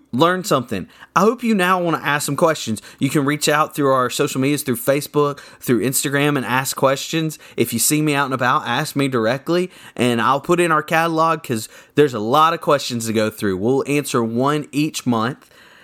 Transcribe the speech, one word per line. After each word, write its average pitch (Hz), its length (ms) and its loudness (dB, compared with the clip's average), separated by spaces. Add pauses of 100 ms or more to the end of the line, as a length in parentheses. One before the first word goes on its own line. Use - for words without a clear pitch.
(140)
learned 170 340 0
something. 120 400 -2 (300)
I - 20 2
hope 226 240 2
you 226 100 2
now 185 280 2
wanna 165 160 0
ask 143 280 -2
some 143 120 -4
questions. 151 440 0 (160)
You 139 120 -2
can 139 160 0
reach 147 240 -2
out 151 260 0
through 139 160 2
our 127 180 2
social 147 300 -2
medias, 139 240 0
through 123 140 -2
Facebook, 143 640 -2 (200)
through 117 220 0
Instagram, 143 560 0
and 123 80 -2
ask 127 320 -2
questions. 151 600 -2 (200)
If - 160 0
you 233 60 -2
see 151 220 0
me 151 140 2
out 143 80 0
and 135 100 -4
about, 131 320 0
ask 127 300 -4
me 139 140 0
directly, 135 600 0 (280)
and 120 240 2
I'll 131 180 2
put 175 220 0
in 170 100 2
our 151 100 2
catalog 160 600 0
'cause 113 240 -4 (280)
there's 143 180 6
a 110 60 -4
lot 147 340 4
of 160 80 -6
questions 127 460 0
to 113 40 -4
go 107 180 2
through. 98 280 -2
We'll 123 280 0
answer 139 380 -2
one 131 480 -2
each 147 340 -4
month. 120 440 -2 (340)